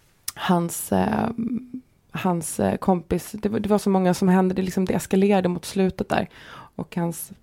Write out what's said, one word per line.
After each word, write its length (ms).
hans, 580
ehm, 760
hans, 500
eh, 160
kompis, 560
det 160
var, 120
det 80
var 100
så 120
många 240
som 140
hände, 260
det, 80
liksom, 220
det 100
eskalerade 540
mot 160
slutet 440
där. 200
Och 200
hans, 340